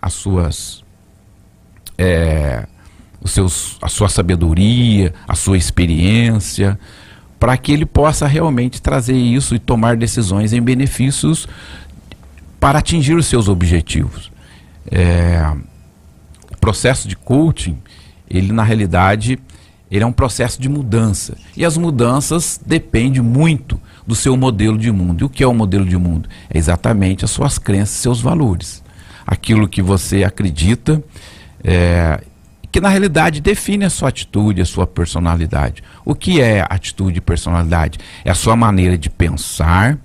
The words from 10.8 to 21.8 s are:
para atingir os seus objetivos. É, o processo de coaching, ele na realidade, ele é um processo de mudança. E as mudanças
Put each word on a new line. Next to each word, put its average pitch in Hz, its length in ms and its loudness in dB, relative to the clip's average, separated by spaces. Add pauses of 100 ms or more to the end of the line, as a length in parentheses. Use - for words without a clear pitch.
para 143 200 2
atingir 151 360 0
os 165 120 2
seus 117 200 2
objetivos. 87 840 0 (580)
É, 87 640 2 (1000)
o - 60 -16
processo 110 500 0
de 95 80 -8
coaching, 131 600 0 (520)
ele 95 220 0
na 113 120 0
realidade, 107 760 0 (500)
ele 101 140 0
é 117 40 2
um 120 40 -2
processo 120 500 -2
de 131 60 -4
mudança. 113 680 -2 (200)
E - 80 -4
as 160 140 0
mudanças 147 880 -2